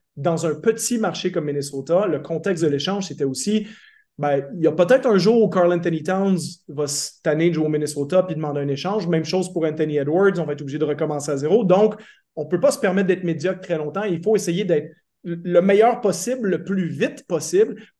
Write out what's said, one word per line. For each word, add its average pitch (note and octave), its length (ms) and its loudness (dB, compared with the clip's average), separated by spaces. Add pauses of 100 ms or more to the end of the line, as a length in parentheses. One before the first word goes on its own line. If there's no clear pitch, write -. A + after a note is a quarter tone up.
(160)
dans D#3+ 280 -2
un D#3 100 0
petit A3+ 440 0
marché F#3 340 -2
comme D#3 140 -4
Minnesota, C#3+ 600 -2
le E3 140 -2
contexte E3 420 -4
de E3 60 2
l'échange, F#3+ 380 -2
c'était C#3+ 180 -6
aussi, G#3 420 -2 (520)
ben, C#3+ 240 0 (140)
il E3 80 -4
y - 20 6
a D3+ 60 4
peut-être F#3 340 4
un A3 100 4
jour A3 260 6
où G#3 60 4
Karl F3+ 240 4
Anthony E3+ 300 -2
Towns F#3+ 380 0 (280)
va D3 180 -4
se - 260 -6 (100)
tanner D#3+ 260 2
de E3+ 60 0
jouer D#3 120 0
au D#3+ 40 0
Minnesota D3+ 520 0
puis F3 120 -2
demander D3 260 -4
un C#3+ 80 -2
échange. F3 400 -4
Même D#3+ 160 2
chose F#3 280 -2
pour D#3+ 120 -2
Anthony D3+ 320 -2
Edwards, E3 420 2
on E3 60 -2
va D3 80 -6
être D3 100 -8
obligé C#3 160 -8
de D#3 60 2
recommencer D3 460 -4
à C#3+ 80 -2
zéro. F3 260 2
Donc, G3+ 300 4 (400)
on D3+ 120 -6
peut F3 140 -2
pas C4+ 100 4
se - 80 -4
permettre F#3+ 300 0
d'être F3+ 160 0
médiocre E3+ 360 -2
très E3 180 -4
longtemps. D#3 260 -4
Il E3+ 180 -4
faut G#3+ 140 2
essayer F3 280 -2
d'être D#3+ 280 0 (320)
le F3 360 2
meilleur G#3 400 6
possible, A#3 480 -2
le E3+ 140 0
plus F#3+ 240 -2
vite D#3 400 -4
possible. F#3 480 0 (260)